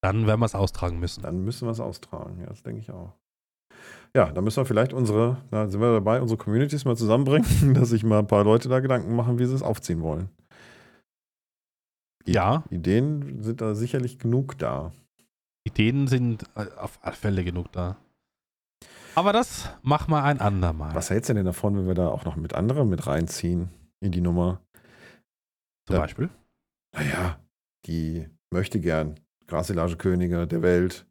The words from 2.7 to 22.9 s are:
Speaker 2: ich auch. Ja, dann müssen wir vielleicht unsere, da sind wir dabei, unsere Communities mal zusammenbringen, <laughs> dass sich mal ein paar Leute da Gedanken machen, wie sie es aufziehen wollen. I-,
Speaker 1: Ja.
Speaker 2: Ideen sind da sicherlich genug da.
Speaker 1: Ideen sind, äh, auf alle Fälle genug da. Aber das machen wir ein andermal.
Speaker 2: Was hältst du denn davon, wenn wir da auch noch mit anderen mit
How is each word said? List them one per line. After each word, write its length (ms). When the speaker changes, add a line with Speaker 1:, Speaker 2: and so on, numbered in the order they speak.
Speaker 2:
ich 80
auch. 240
Ja, 160
dann 100
müssen 140
wir 100
vielleicht 280
unsere, 420
da 180
sind 120
wir 120
dabei, 300
unsere 160
Communities 480
mal 100
zusammenbringen, 500
<laughs> 100
dass 160
sich 140
mal 160
ein 60
paar 180
Leute 240
da 120
Gedanken 360
machen, 220
wie 80
sie 80
es 80
aufziehen 400
wollen. 260
I-, 60
Speaker 1:
Ja. 380
Speaker 2:
Ideen 720
sind 180
da 140
sicherlich 440
genug 400
da. 340
Speaker 1:
Ideen 400
sind, 380
äh, 120
auf 260
alle 140
Fälle 280
genug 280
da. 240
Aber 180
das 360
machen 300
wir 100
ein 180
andermal. 540
Speaker 2:
Was 160
hältst 180
du 60
denn 100
davon, 320
wenn 100
wir 80
da 140
auch 160
noch 120
mit 180
anderen 340
mit 180